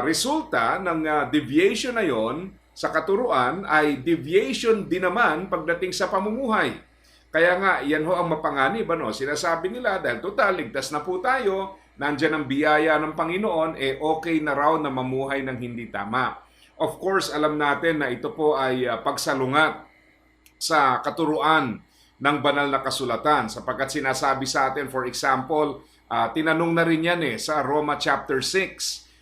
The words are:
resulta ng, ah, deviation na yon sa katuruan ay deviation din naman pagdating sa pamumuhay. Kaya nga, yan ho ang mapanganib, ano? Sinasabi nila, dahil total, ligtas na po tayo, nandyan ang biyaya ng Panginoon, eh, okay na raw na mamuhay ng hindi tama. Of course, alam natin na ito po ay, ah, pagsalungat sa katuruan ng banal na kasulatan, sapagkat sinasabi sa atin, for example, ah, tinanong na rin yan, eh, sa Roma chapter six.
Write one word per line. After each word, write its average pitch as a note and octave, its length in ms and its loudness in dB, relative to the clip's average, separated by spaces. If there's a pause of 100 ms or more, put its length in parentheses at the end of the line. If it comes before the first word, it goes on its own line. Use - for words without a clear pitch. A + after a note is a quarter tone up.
resulta D#3+ 720 0
ng, E3+ 320 -2
ah, D3 160 2
deviation E3 720 2
na G#3+ 80 2
yon C3 480 -2 (160)
sa - 240 -4
katuruan E3+ 720 2
ay D3+ 320 4
deviation F#3 880 2
din F3+ 160 -2
naman F#3 480 2
pagdating E3+ 400 -2
sa F#3 160 -2
pamumuhay. G#3 800 -2 (440)
Kaya E3+ 300 4
nga, F#3+ 120 4 (120)
yan D3+ 240 0
ho F3+ 80 2
ang E3+ 160 0
mapanganib, D#3 580 0
ano? D3+ 220 -2
Sinasabi D#3+ 560 -2
nila, G#3+ 320 -2
dahil A#2+ 240 -4
total, G3 320 0
ligtas C3+ 320 -6
na D3+ 160 -6
po F#3 160 -4
tayo, G3 560 -2 (240)
nandyan D3 320 0
ang D3+ 160 -2
biyaya D3+ 480 4
ng D3+ 160 -2
Panginoon, E3 640 -2
eh, C3+ 240 -2
okay D#3 400 0
na D3 160 -2
raw D#3 240 4
na D3 80 -2
mamuhay C3 560 -4
ng C3 160 -6
hindi A#2 320 -10
tama. G#2+ 400 -2 (480)
Of - 160 -2
course, F#3 340 0
alam D3+ 300 0
natin D3 400 2
na C#3 80 -2
ito B2 240 -6
po D3+ 240 2
ay, B2+ 320 0
ah, A#2 100 -2
pagsalungat C#3 840 0 (760)
sa C3+ 460 2
katuruan D3+ 800 0 (320)
ng C#3+ 240 0
banal C#3+ 320 2
na C3+ 80 2
kasulatan, B2+ 720 0
sapagkat B2+ 480 -4
sinasabi C3+ 480 0
sa C3 240 0
atin, C#3 160 -6
for B2+ 160 -4
example, C3+ 800 0 (240)
ah, A#2 240 0
tinanong D#3+ 400 2
na E3 160 4
rin D#3+ 160 2
yan, F3 160 0
eh, B2+ 160 -2
sa D3+ 240 -2
Roma D3 400 0
chapter C#3 400 0
six. - 640 -4 (180)